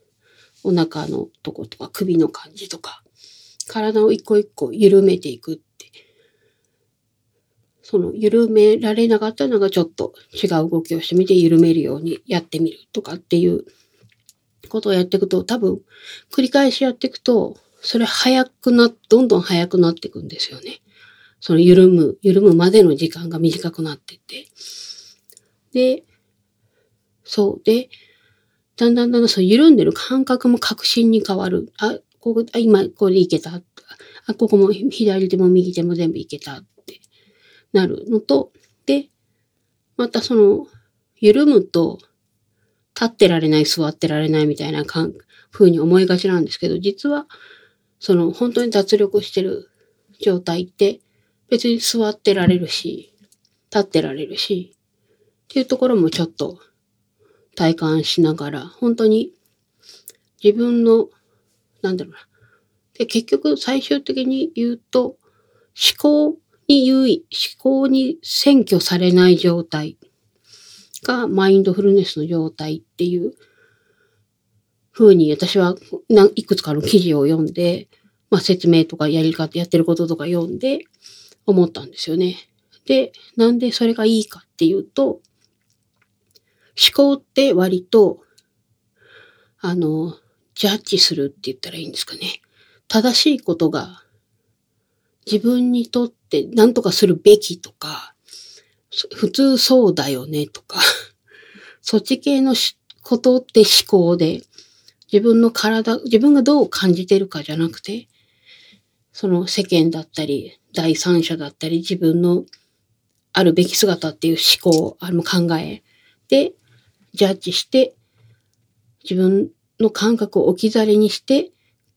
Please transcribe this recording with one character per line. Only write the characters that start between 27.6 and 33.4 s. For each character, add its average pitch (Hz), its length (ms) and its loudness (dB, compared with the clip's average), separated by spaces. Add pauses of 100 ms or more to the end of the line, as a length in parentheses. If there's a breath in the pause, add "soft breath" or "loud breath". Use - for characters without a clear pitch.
う。 - 20 -20
で、 233 260 0 (840 soft breath)
だ 240 140 2
ん 240 60 2
だ 240 100 0
ん 240 60 -2
だ 240 80 2
ん - 20 2
だ 233 40 2
ん 220 40 0
そ - 120 -2
の 185 40 2
緩 247 240 6
ん 302 60 8
で 170 100 2
る 165 80 0
感 262 320 -4
覚 254 240 0
も 240 80 2
確 - 300 -6
信 233 240 2
に 220 140 2
変 190 120 -4
わ 190 120 -4
る。 180 280 -6
あ、 - 220 -4 (200)
こ 233 140 -4
こ、 226 200 -2
あ、 - 40 -6
今 208 320 2
こ 196 200 -2
れ 185 60 2
で 190 60 4
い 175 60 2
け 160 120 -2
た。 180 220 -14 (640 loud breath)